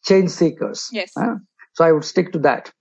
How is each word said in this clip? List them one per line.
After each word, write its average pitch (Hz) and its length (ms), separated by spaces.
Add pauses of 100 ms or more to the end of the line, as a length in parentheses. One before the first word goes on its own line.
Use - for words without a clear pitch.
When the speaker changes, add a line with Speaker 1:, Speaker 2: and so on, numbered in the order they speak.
Speaker 1:
change 190 240
seekers. - 640
Speaker 2:
Yes. 202 260
Speaker 1:
Uh, 226 180 (380)
so - 100
I 165 80
would 151 140
stick - 280
to 170 60
that. 139 420